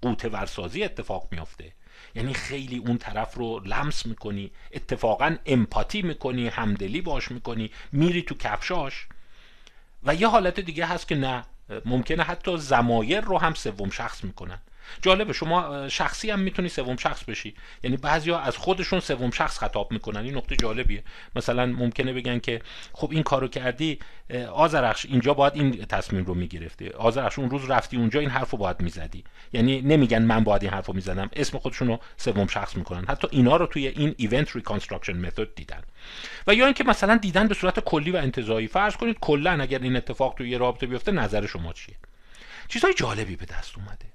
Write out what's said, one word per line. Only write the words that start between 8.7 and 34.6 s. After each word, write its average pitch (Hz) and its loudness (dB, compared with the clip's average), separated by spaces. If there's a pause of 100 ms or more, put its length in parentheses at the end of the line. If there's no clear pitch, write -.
و 143 4
یه 196 4
حالت 202 4
دیگه 170 -4
هست 175 -4
که 165 2
نه، 131 0 (420)
ممکنه 127 2
حتی 175 -2
ضمایر 123 4
رو 202 2
هم 160 2
سوم 98 -4
شخص - -8
می‌کنن. 92 -8 (420)
جالبه، 190 4
شما، 170 0
اه، 143 -6
شخصی 160 -2
هم 202 0
می‌تونی 185 0
سوم 127 -4
شخص - -2
بشی. - -8 (280)
یعنی 127 0
بعضیا 156 0
از - -2
خودشون 185 0
سوم 123 -2
شخص - 0
خطاب 104 -2
می‌کنن. 107 -4
این 135 -4
نکته 139 -2
جالبیه. 107 0 (320)
مثلاً 123 0
ممکنه 123 -2
بگن 123 -2
که 113 -4 (320)
"خب - -4
این 156 2
کارو 135 2
کردی، 131 -2 (300)
اه، 123 -6
آذرخش، 127 4
اینجا 135 4
باید 139 6
این 135 2
تصمیم 95 0
رو 90 -2
می‌گرفتی. 87 -6
آذرخش، 117 2
اون 131 0
روز 131 -2
رفتی 127 2
اونجا، 117 4
این 147 0
حرف 131 0
رو 135 -2
باید 92 0
می‌زدی." 82 -4 (300)
یعنی 127 4
نمی‌گن 131 6
"من 113 6
باید 101 4
این 98 0
حرف 95 -4
رو 98 -6
می‌زدم." 95 -4
اسم 135 -2
خودشون 127 -2
رو 117 0 (180)
سوم 101 2
شخص - -4
می‌کنن. 90 -6
حتی - -2
اینا 131 8
رو 170 4
توی 139 -2
این 147 0
event 127 2
reconstruction 95 -4